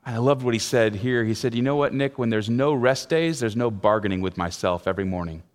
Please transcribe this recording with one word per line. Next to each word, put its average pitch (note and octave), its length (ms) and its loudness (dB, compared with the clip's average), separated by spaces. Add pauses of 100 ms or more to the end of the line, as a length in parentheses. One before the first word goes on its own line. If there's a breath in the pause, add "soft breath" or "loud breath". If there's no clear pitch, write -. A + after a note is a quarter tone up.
I A#2 140 -8
loved B2+ 260 2
what B2 120 0
he A2 40 0
said A2 380 2
here. A#2+ 280 0
He A2 100 0
said, A#2 200 -4
"You A#2+ 60 -2
know C#3 160 0
what, C#3+ 160 0
Nick? C#3 260 -2
When A#2 120 0
there's G#2+ 180 0
no C3+ 240 2
rest C3 380 2
days, E3 280 0
there's A2+ 160 -2
no A#2+ 160 0
bargaining G#2 520 2
with F#2 160 -4
myself F2 500 -2
every F#2+ 160 -2
morning." F2 380 -6 (120)